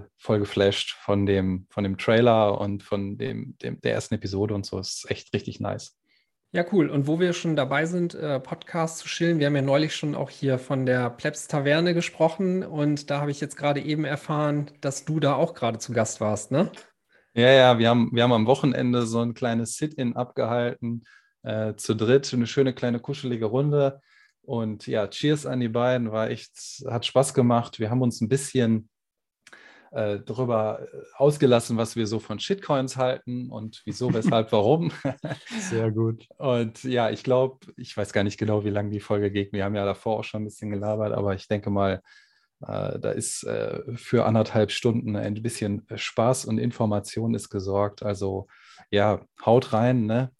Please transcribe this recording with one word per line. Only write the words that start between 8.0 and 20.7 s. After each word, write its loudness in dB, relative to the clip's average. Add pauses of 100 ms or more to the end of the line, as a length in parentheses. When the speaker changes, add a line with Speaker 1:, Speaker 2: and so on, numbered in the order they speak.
Speaker 2:
äh, -4
Podcast -6
zu -14
chillen, 0
wir 4
haben 4
ja 2
neulich 2
schon -4
auch -6
hier 0
von -2
der 2
Plebs -8
Taverne 2
gesprochen 0
und -2
da 0
habe -2
ich -8
jetzt -8
gerade 0
eben -2
erfahren, -2 (100)
dass -6
du -2
da 2
auch 0
gerade -2
zu -10
Gast 0
warst, -2
ne? 2 (640)
Speaker 1:
Ja, 8
ja, 10
wir 6
haben, 4
wir 4
haben 6
am 4
Wochenende 2
so 0
ein -2
kleines -2
Sit-in -4
abgehalten, -4 (400)